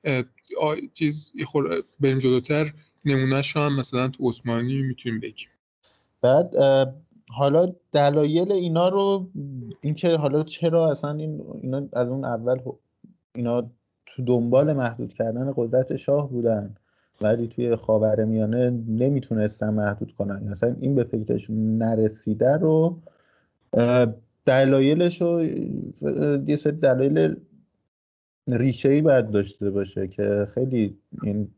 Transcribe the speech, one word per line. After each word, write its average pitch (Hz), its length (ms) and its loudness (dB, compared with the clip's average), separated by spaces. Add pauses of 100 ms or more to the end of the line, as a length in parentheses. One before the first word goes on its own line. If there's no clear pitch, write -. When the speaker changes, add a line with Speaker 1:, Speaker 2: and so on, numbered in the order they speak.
Speaker 1:
اه، 135 180 0 (400)
آ-، 151 120 0 (200)
چیز 151 400 -4
یه 151 100 -8
خور-، 156 380 -2 (180)
بریم 135 180 2
جلوتر 131 540 0 (320)
نمونه‌ش 135 520 0
رو 151 60 2
هم 143 140 0
مثلاً 131 320 -2
تو 131 200 -2
عثمانی 120 540 -2
می‌تونیم 123 380 -4
بگیم. 113 280 -12 (760)
Speaker 2:
بعد، 139 340 4
اه، 135 300 4 (440)
حالا 143 420 2 (200)
دلایل 151 600 2
اینا 175 360 2
رو، 196 420 0 (500)
اینکه 160 360 0
حالا 147 260 0
چرا 160 500 0
اصلاً 143 200 -4
این، 151 300 -8 (200)
اینا 135 300 -6
از 123 160 -2
اون 131 160 -6
اول 123 340 -2
ح-، 123 160 -12 (600)
اینا 120 360 -2 (360)
تو - 180 -10
دنبال 123 480 4
محدود 120 420 -4
کردن 120 420 -4
قدرت 127 400 0
شاه 139 340 -2
بودن، 110 440 -2 (480)
ولی 117 260 0
توی 117 280 -2
خاورمیانه 110 960 2 (180)
نمیتونستن 113 840 0
محدود 104 440 -2
کنن، 101 300 -6
اصلاً 117 320 -2
این 135 140 0
به 123 100 2
فکرشون 110 720 -2
نرسیده 113 800 0
رو، 160 420 2 (760)
اه، 120 340 4 (400)
دلایلش 139 760 4
رو، 170 80 0 (760)
اه، 143 480 -2
یه 147 60 2
سری 147 160 0
دلایل 147 640 2 (1120)
ریشه‌ای 131 540 2
باید 131 280 4
داشته 101 400 -2
باشه 95 380 -4
که 101 460 -2
خیلی 123 440 -2 (240)
این 104 360 -4